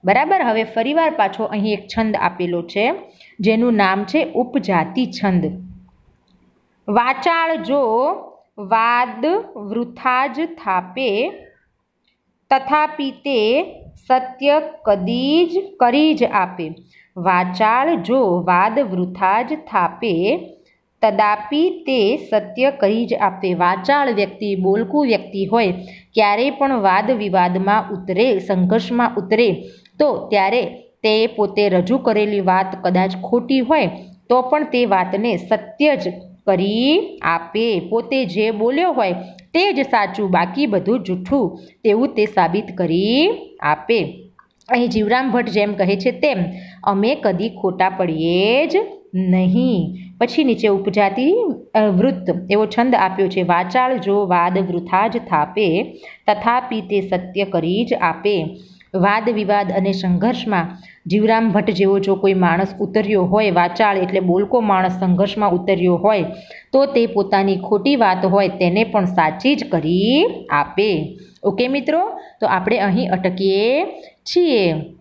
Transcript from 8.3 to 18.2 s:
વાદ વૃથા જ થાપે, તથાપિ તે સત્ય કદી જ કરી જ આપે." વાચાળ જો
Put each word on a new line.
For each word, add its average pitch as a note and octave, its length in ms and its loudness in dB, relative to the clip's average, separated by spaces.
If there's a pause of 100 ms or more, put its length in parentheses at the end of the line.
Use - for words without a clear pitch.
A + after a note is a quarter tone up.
વાદ A3+ 680 0 (300)
વૃથા A#3+ 720 -4
જ B3 180 -8
થાપે, A3 840 -4 (1200)
તથાપિ C#4+ 600 0
તે C4 520 0 (440)
સત્ય B3+ 540 2 (240)
કદી B3 600 2
જ F4 340 -6
કરી D4 340 4
જ A#3+ 100 0
આપે." F3+ 480 -2 (460)
વાચાળ G3 760 2
જો G#3 460 0